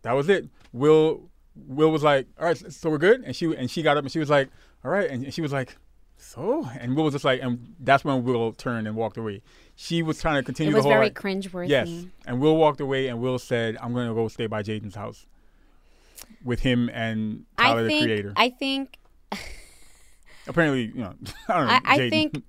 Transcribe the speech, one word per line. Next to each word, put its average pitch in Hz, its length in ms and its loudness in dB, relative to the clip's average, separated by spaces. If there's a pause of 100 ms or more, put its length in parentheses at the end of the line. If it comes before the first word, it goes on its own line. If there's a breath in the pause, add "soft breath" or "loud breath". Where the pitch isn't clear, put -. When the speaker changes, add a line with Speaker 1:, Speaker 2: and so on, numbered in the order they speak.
Speaker 1:
that 117 100 -2
was 143 160 0
it." 160 180 2 (240 soft breath)
Will, 156 580 4 (380)
Will 156 240 4
was 151 120 0
like, 143 240 4 (120)
"All 160 60 -4
right, 170 180 0
s-, 170 140 -18
so 170 120 -4
we're 156 80 0
good?" 214 280 6
And 127 100 -8
she, 160 200 -2
and 127 140 -6
she - 120 -6
got 147 160 4
up 151 80 -2
and 131 60 -8
she 170 80 -2
was 147 100 -2
like, 139 200 4 (360 soft breath)
"All 131 60 -4
right." 185 180 0
And 139 240 -8
she - 80 -6
was 147 100 -4
like, 135 240 -6 (420)
"So?" 220 480 -6 (140)
And 123 160 -4
Will 156 100 2
was 147 80 0
just 139 120 -6
like, 127 160 2
and 123 380 -6
that's 135 260 2
when 135 180 0
Will 117 300 0
turned 117 340 -6
and 107 80 -6
walked 110 220 -4
away. 110 240 -8 (340 soft breath)
She 170 280 -2
was 156 180 -2
trying 160 140 0
to 135 80 0
continue 156 260 -2
Speaker 2:
It 151 40 2
Speaker 1:
the 214 40 6
Speaker 2:
was 214 80 6
Speaker 1:
whole, - 80 6
Speaker 2:
very 220 140 6
Speaker 1:
like, 208 80 -4
Speaker 2:
cringeworthy. 190 540 -6
Speaker 1:
yes. 170 200 2 (380)
And 123 120 -4
Will 156 160 4
walked 151 240 4
away 135 280 -2
and 120 120 -6
Will 127 200 -2
said, 113 420 -2
"I'm 120 120 -6
gonna 120 200 -2
go 113 140 0
stay - 200 -6
by 107 160 -4
Jaden's 107 320 -6
house 110 300 -12 (1160 soft breath)
with 120 180 -2
him 123 320 2
and 110 520 -4 (120)
Speaker 2:
I 226 120 2
Speaker 1:
Tyler, - 140 2
the - 60 0
Speaker 2:
think, 302 140 0
Speaker 1:
creator." 208 320 -2
Speaker 2:
I 233 140 2
think 269 480 -6 (340)
<laughs> 202 60 -8 (1080 loud breath)
Speaker 1:
Apparently, 143 380 0
you 110 180 -8
know, 92 100 -10 (180)
<laughs> - 180 -14
I 180 80 2
don't 147 100 2
know, 202 60 4
Speaker 2:
I, - 120 4
I 269 140 4
Speaker 1:
Jaden. 131 100 2
Speaker 2:
think, 302 400 -2